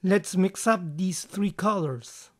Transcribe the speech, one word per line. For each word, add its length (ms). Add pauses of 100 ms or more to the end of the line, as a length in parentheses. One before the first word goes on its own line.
Let's 340
mix 320
up 300
these 300
three 240
colors. 880